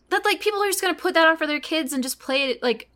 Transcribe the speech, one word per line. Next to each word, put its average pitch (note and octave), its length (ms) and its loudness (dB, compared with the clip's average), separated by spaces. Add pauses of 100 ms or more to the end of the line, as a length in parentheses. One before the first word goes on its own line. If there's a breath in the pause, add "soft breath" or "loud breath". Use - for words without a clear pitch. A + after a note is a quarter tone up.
(120)
That, G4 120 0
like, G#4 160 2
people G#4 220 0
are G#4 60 2
just F#4 140 -2
gonna F#4 120 0
put - 220 -2
that E4 120 6
on D#4+ 100 4
for D#4+ 100 -2
their D4 120 -2
kids D#4 320 -4
and C4+ 120 -2
just C4 160 -6
play C4+ 320 0
it, - 100 -4
like, A3+ 340 -2